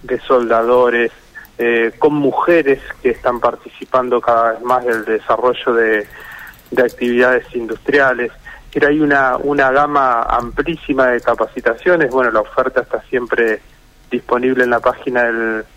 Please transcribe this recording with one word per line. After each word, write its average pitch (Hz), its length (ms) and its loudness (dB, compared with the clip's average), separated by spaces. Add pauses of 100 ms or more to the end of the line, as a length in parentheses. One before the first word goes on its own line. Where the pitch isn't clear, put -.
de 123 160 -4
soldadores, 120 920 2 (460)
eh, 117 420 0
con 151 140 2
mujeres 143 680 2 (220)
que 127 80 0
están 120 320 -4
participando 123 800 -2
cada 117 320 2
vez 113 80 -8
más 123 240 -2
del 113 180 -2
desarrollo 113 720 0
de, 110 340 2 (640)
de 123 100 0
actividades 123 720 2
industriales. 120 800 -2 (400)
Pero 147 160 2
hay 151 140 2
una, 139 360 2
una 143 340 0
gama 139 520 2
amplísima 131 840 -2
de 120 120 0
capacitaciones. 120 920 0
Bueno, 127 200 2
la 110 100 2
oferta 127 400 -2
está 117 280 -6
siempre 113 520 -2 (480)
disponible 127 540 -2
en 123 60 0
la 117 100 0
página 123 440 -2
del 113 420 -2 (120)